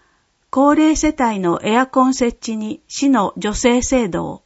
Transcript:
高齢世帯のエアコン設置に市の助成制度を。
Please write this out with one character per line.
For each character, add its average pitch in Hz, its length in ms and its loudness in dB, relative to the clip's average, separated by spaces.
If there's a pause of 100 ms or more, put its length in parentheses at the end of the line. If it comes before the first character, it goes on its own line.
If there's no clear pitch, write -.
(500)
高 285 240 4
齢 311 240 4
世 311 120 0
帯 233 300 -2
の 175 240 -2
エ 214 140 0
ア 254 80 2
コ 262 200 0
ン 262 100 0
設 240 200 -2
置 220 220 -8
に 214 300 -8
市 - 220 -2
の 220 260 2
助 208 180 -4
成 240 300 2
制 240 260 0
度 165 160 -6
を。 156 200 -12